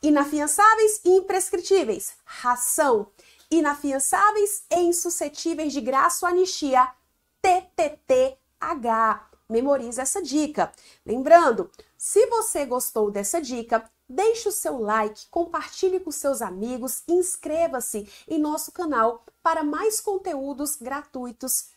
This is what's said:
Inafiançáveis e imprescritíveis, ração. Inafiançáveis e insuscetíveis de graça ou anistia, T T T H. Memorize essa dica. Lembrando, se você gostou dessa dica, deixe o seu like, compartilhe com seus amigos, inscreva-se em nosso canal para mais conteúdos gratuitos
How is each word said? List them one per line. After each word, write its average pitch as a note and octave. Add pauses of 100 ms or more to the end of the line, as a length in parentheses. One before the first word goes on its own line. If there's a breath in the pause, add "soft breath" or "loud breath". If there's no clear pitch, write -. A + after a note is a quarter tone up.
Inafiançáveis D4+
e F4+
imprescritíveis, F#4 (100)
ração. B3 (400 soft breath)
Inafiançáveis D#4
e E4+
insuscetíveis E4
de C#4
graça C4+
ou F4
anistia, C#4+ (540)
T F#4 (120)
T D4+
T C4 (220)
H. A3+ (180)
Memorize A#3+
essa C4
dica. C#4+ (360 soft breath)
Lembrando, C4 (260 soft breath)
se -
você G#4+
gostou A3+
dessa G3+
dica, A#3+ (160)
deixe G#4+
o -
seu D4+
like, G#3+
compartilhe E4+
com F#4
seus C#4
amigos, A3+
inscreva-se D4+ (220 loud breath)
em D#4+
nosso D4+
canal A#3+ (180)
para D#4+
mais F4
conteúdos D4
gratuitos B3+